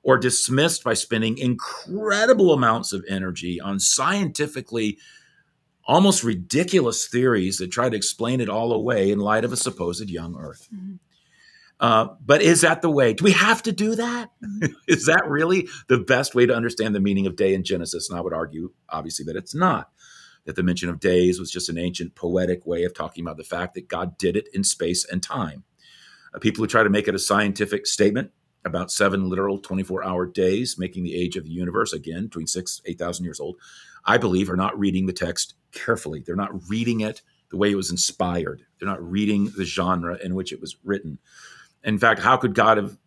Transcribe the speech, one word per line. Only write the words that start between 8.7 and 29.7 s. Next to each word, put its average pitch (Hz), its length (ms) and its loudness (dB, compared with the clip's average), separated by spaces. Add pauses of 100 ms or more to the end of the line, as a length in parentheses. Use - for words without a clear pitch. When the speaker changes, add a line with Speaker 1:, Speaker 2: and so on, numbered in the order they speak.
Speaker 1:
away 107 400 2
in 101 80 0
light 107 240 2
of 120 80 -2
a 127 60 -4
supposed 90 520 -4
young 85 280 -8
Earth. 73 360 -16
Speaker 2:
Mm-hmm. 190 220 -12 (840)
Speaker 1:
Uh, 113 280 4 (180)
but 143 160 8
is 170 200 6
that 165 200 4
the 165 80 2
way? 135 240 4
Do 156 100 -2
we 196 100 8
have 208 300 4
to 226 80 -2
do 214 240 0
that? 240 360 -6 (120)
Speaker 2:
Mm-hmm. 208 360 -4
Speaker 1:
<laughs> - 80 -12
Is - 180 4
that 165 220 4
really 160 400 2 (200)
the 127 120 6
best 127 340 2
way 123 140 8
to 123 80 4
understand 113 400 0
the 101 40 0
meaning 98 280 2
of 90 80 -2
day 98 180 4
in 95 100 0
Genesis? 87 460 -4
And 87 80 -6
I 87 40 -6
would 87 120 -4
argue, 80 380 -6 (180)
obviously, 80 360 -8
that 80 100 -8
it's 98 180 -10
not, 151 380 0 (540)
that - 100 -10
the 92 80 -2
mention 87 260 0
of 85 100 -8
days 90 400 4
was 85 120 -10
just 87 180 -6
an 82 80 -6
ancient 87 380 -6
poetic 90 500 -2
way 85 180 -2
of 90 120 -4
talking 80 280 -10
about 80 140 -10
the 78 60 -18
fact 90 320 -8
that 92 120 -14
God 87 300 -6
did 90 180 0
it 107 180 -2
in 98 100 -2
space 87 420 -2
and 90 160 -6
time. 78 440 -6 (680)
Uh, - 60 -14
people 107 240 -2
who 104 40 -2
try 113 140 -2
to 104 80 2
make 104 180 2
it 95 60 0
a 95 60 -4
scientific 101 680 -2
statement 104 460 0 (340)
about 87 260 -6
seven 95 380 0
literal 98 300 -2
twenty-four-hour 92 680 -4